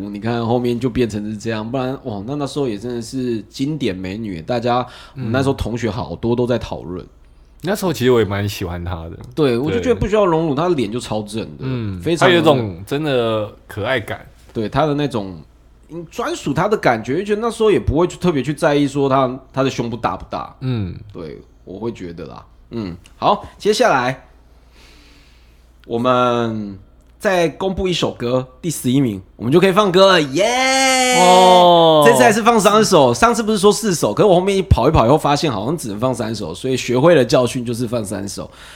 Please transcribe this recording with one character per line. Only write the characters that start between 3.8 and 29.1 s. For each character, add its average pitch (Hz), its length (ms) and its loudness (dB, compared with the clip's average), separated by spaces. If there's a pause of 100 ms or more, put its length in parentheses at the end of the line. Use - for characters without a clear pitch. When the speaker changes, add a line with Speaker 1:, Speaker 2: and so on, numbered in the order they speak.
Speaker 1:
美 92 240 -8
女， 101 240 -8
大 120 200 -4
家， 123 260 0 (300)
Speaker 2:
嗯。 - 0 -
Speaker 1:
我 135 60 -12
们 113 100 -6
那 131 100 0
时 131 60 -2
候 135 60 0
同 110 220 -6
学 113 140 -4
好 90 240 -8
多 117 220 -2
都 120 100 0
在 120 120 0
讨 76 240 -12
论。 85 220 -12 (580)
Speaker 2:
那 185 120 -4
时 196 100 -4
候 175 80 0
其 110 120 -4
实 127 80 6
我 120 80 6
也 110 40 4
蛮 101 240 -2
喜 101 160 -8
欢 87 200 -8
她 87 100 -8 (140)
的。 90 100 -14 (160)
Speaker 1:
对， 127 240 2
我 120 100 -4
就 226 120 -2
觉 240 80 -2
得 226 80 2
不 226 100 -2
需 202 80 -2
要 214 100 4
荣 165 220 0
辱， 147 80 -2
她 160 140 -2
的 175 80 0
脸 107 160 -2
就 123 80 -6
超 110 220 -6
正 104 200 -8
的， 76 160 -14
Speaker 2:
嗯， 113 420 -6
Speaker 1:
非 160 160 -2
常 180 120 4
Speaker 2:
她 180 40 6
有 170 80 4
一 156 40 2
种 113 420 2
真 143 160 -4
的 113 480 -2 (160)
可 - 180 -8
爱 127 140 0
感。 107 260 -8 (280)
Speaker 1:
对， 107 160 -4
她 143 180 0
的 147 80 0
那 147 140 -2
种， 95 280 -6 (540)
嗯， 165 200 -14
专 269 260 -6
属 151 180 -4
她 175 140 0
的 208 80 0
感 117 260 0
觉， 127 160 -4
就 202 60 -4
觉 208 100 -2
得 202 60 -2
那 233 100 -2
时 220 120 -4
候 214 80 4
也 147 100 4
不 127 180 -2
会 175 80 2
去 - 120 -6
特 175 120 0
别 143 120 0
去 147 120 -4
在 147 200 2
意 147 120 2
说 139 220 0
她， 131 320 0 (120)
她 131 100 -2
的 135 80 0
胸 117 200 -4
部 117 60 -8
大 98 200 -4
不 92 140 -14
大。 - 300 -10
Speaker 2:
嗯。 113 340 -4 (180)
Speaker 1:
对， 78 280 -14 (240)
我 92 160 -14
会 117 100 -6
觉 95 220 -10
得 82 140 -14
啦。 60 180 -18 (260)
嗯， 98 260 -8 (200)
好， - 280 0 (120)
接 208 160 0
下 220 180 2
来 131 360 -2 (1600)
我 117 120 -4
们 117 800 -2 (400)
再 180 300 0
公 190 260 -6
布 190 140 -4
一 180 40 -2
首 131 200 -2
歌， 127 340 -4 (160)
第 170 80 -6
十 131 200 -4
一 135 100 2
名， 107 200 -2 (140)